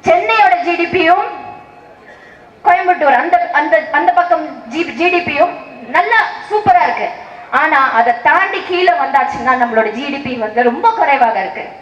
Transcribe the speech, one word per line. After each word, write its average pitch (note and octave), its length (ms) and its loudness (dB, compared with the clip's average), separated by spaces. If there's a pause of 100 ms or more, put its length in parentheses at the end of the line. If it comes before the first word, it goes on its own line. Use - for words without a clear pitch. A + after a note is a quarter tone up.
சென்னையோட G4+ 520 2 (100)
ஜி E4+ 140 0
டி E4+ 140 0
பியும் F4+ 320 2 (1400)
கோயம்புத்தூர் F4 560 2
அந்த, F4 140 0 (240)
அந்த, D#4+ 160 2 (220)
அந்த F4 120 2 (100)
பக்கம் E4+ 260 0 (280)
ஜி-, D4 260 -4
ஜி F4 140 2
டி F4 140 0
பியும் D#4 260 0 (420)
நல்லா G#4 240 2 (300)
சூப்பரா G4+ 380 2
இருக்கு. - 200 -4 (520)
ஆனா D4+ 200 2 (180)
அதை A#3+ 160 4 (140)
தாண்டி G4 320 2 (100)
கீழே F4+ 320 2
வந்தாச்சுன்னா C4 600 0
நம்மளோட A3 360 0
ஜி C#4+ 160 -6
டி C#4 120 -6
பி B3+ 80 -6 (120)
வந்து A#3+ 240 0
ரொம்ப F4 180 0 (120)
குறைவாக B3+ 440 2
இருக்கு. F#3+ 220 -8 (160)